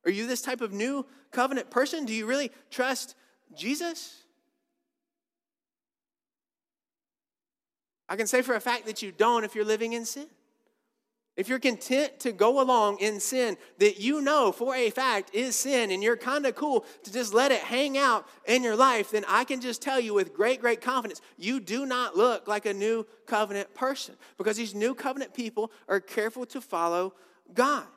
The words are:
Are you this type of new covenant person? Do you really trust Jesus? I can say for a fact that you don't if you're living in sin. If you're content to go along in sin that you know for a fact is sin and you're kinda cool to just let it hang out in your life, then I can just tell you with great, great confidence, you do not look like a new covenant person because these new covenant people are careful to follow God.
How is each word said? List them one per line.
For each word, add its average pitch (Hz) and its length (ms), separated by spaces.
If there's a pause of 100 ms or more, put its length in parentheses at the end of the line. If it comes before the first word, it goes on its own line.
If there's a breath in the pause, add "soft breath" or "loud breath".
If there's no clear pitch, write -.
Are 175 60
you 202 140
this 240 160
type 254 200
of 220 100
new 254 340 (260 soft breath)
covenant 262 380
person? 285 360
Do 220 80
you 220 120
really 262 240 (200 loud breath)
trust - 460 (420 soft breath)
Jesus? 311 680 (3750)
I 185 80
can 214 120
say 254 140
for 247 140
a 214 60
fact 240 240
that 220 160
you 196 100
don't 220 320
if 214 100
you're 214 120
living 220 260
in 233 140
sin. 285 220 (1080)
If 196 100
you're 254 120
content 269 640
to 233 120
go 220 260
along 233 400
in 202 220
sin 247 340 (220 loud breath)
that 208 200
you 262 220
know 277 320
for 254 240
a 240 140
fact 226 440
is 247 220
sin 254 340
and 190 140
you're 226 140
kinda 269 340
cool 269 320 (200 loud breath)
to 196 100
just 220 200
let 262 200
it 208 80
hang 269 360
out 254 300 (180 loud breath)
in 254 160
your 233 140
life, 240 360
then 214 140
I 220 200
can 262 160
just 240 200
tell 269 200
you 220 120
with 190 200
great, 240 260
great 233 220
confidence, 233 400 (160 loud breath)
you 233 240
do 220 240
not 247 320
look 214 320
like 208 160
a 208 80
new 214 320 (200 soft breath)
covenant 202 480
person - 440 (200 loud breath)
because 208 200
these 220 180
new 220 180
covenant 269 400
people 226 380 (160 loud breath)
are 190 140
careful 220 460
to 262 120
follow 175 560 (380 soft breath)
God. 247 440